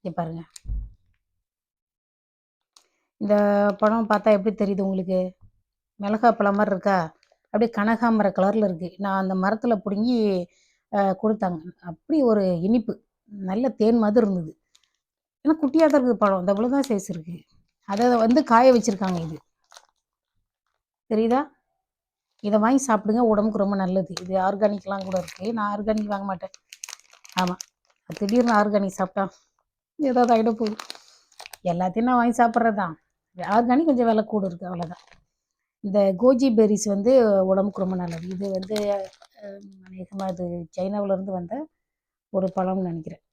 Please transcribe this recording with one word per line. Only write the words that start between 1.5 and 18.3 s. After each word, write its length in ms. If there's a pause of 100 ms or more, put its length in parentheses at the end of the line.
இந்த 180 (420)
பழம் 320
பார்த்தா 220
எப்படி 240
தெரியுது 260
உங்களுக்கு? 540 (640)
மிளகா 320
பழம் 240
மாதிரி 200
இருக்கா? 400 (300)
அப்படியே 260
கனகாம்பர 580
கலர்ல 340
இருக்கு. 340
நான் 320
அந்த 60
மரத்துல 500
புடுங்கி, 600 (480)
அ, 300
கொடுத்தாங்க. 480 (100)
அப்படி 400
ஒரு 400
இனிப்பு. 420 (200)
நல்ல 460
தேன் 280
மாதிரி 280
இருந்தது. 360 (800)
ஏன்னா 80 (100)
குட்டியா 240
தான் 180
இருக்குது 100
பழம். 260
இந்த 140
இவ்வளோ 160
தான் 180
சைஸ் 200
இருக்கு. 360 (420)
அதை 320
வந்து 260